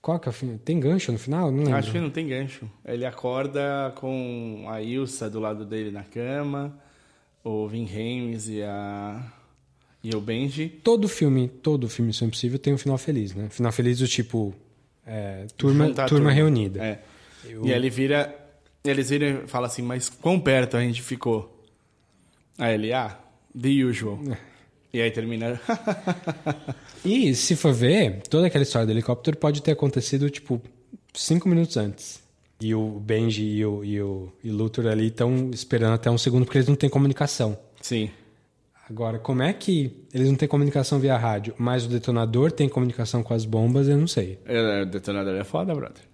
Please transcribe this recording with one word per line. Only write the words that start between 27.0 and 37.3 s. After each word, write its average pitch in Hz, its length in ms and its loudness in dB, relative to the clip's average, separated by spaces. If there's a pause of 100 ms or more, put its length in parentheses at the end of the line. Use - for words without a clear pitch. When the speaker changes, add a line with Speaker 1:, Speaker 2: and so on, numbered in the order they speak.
Speaker 1:
E, 196 300 4
se 165 200 2
for 151 180 4
ver, 123 560 4
toda 165 180 4
aquela 151 160 4
história 117 220 2
do 110 60 2
helicóptero 120 460 0
pode 147 240 2
ter 160 100 2
acontecido, 139 580 0
tipo, 123 320 -4 (520)
cinco - 340 2
minutos 170 300 4
antes. - 440 -6 (380)
E 110 140 0
o 110 260 -2
Benji 107 460 0
e 107 200 0
o, 104 180 -2
e 101 180 -4
o, 95 320 -6 (100)
e 113 60 -8
o 110 60 -4
Luthor 110 320 0
ali 110 240 2
tão 127 420 0
esperando 113 400 2
até 117 160 2
um 117 80 4
segundo, 127 260 4
porque 123 140 2
eles 127 100 6
não 143 80 6
têm 139 140 2
comunicação. 139 680 2 (240)